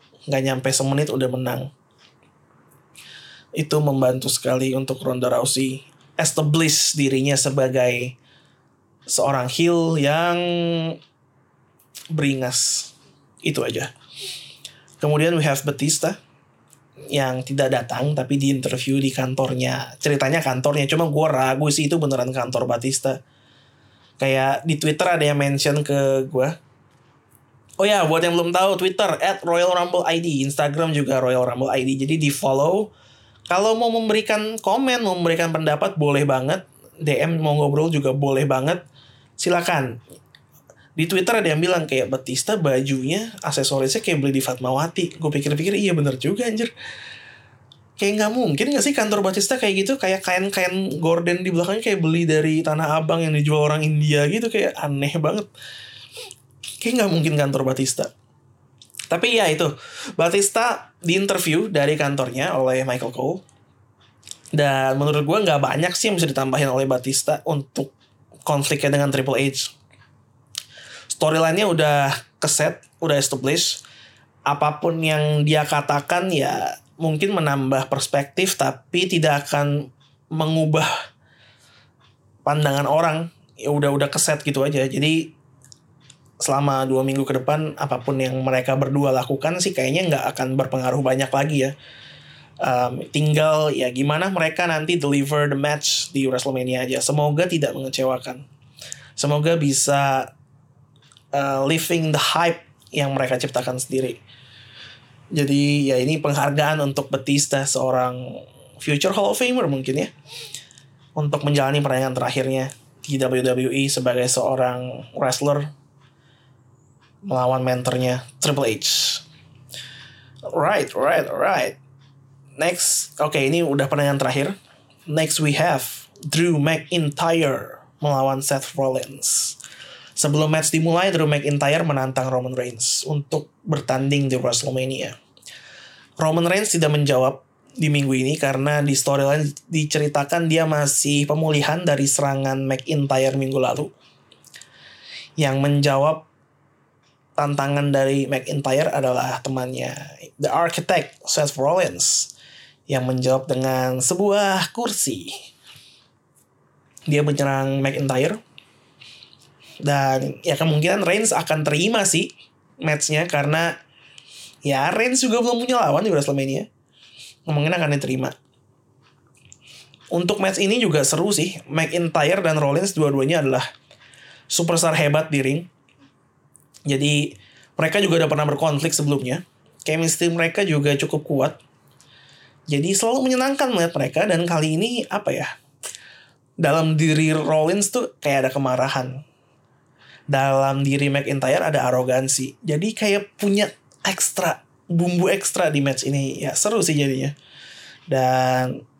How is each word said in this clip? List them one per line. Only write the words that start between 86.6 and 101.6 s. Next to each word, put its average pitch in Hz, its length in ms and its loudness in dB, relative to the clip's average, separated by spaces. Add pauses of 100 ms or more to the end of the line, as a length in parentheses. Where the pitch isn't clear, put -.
dua 131 240 0
minggu 135 160 0
ke 135 160 -2
depan, 151 400 -2
apapun 135 400 -2
yang 131 240 -2
mereka 131 320 0
berdua 139 400 2
lakukan 151 480 -2
sih 190 80 0
kayaknya 156 400 0
nggak 135 140 0 (100)
akan 131 240 -2
berpengaruh 131 400 0
banyak 131 320 0
lagi 143 320 0
ya. 139 80 -2 (880)
Em, 123 560 -2
tinggal 151 560 2
ya 131 240 0
gimana 151 320 0
mereka 175 400 0
nanti 160 320 0
deliver 143 480 0
the 139 80 -2
match 147 560 -2
di 135 160 0
WrestleMania 127 560 -4
aja. 127 160 -4
Semoga 147 480 0
tidak 151 240 0
mengecewakan. 131 720 -4 (720)
Semoga 151 400 0
bisa, 139 800 0 (960)
eh, 139 320 0